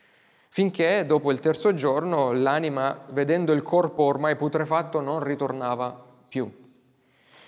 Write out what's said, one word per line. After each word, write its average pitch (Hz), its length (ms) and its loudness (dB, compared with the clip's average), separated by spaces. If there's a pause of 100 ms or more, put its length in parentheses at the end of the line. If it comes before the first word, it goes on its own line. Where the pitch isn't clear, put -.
(480)
finché 190 580 0
dopo 143 240 2
il 131 100 0
terzo 160 340 2
giorno 147 580 0
l'anima, 135 800 0
vedendo 156 420 2
il 147 100 2
corpo 156 420 2
ormai 143 320 0
putrefatto, 156 640 -2
non 143 220 -4
ritornava 127 800 -4 (260)
più. 123 220 -4 (960)